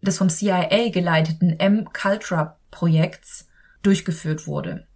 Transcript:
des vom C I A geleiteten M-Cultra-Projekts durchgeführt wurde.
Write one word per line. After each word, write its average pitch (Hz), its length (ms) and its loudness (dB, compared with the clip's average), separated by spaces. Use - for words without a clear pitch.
des 196 160 -2
vom 190 120 2
C 202 180 0
I 202 40 2
A 208 380 2
geleiteten 165 680 0
M-Cultra-Projekts 170 1900 -2
durchgeführt 160 640 0
wurde. 156 480 -8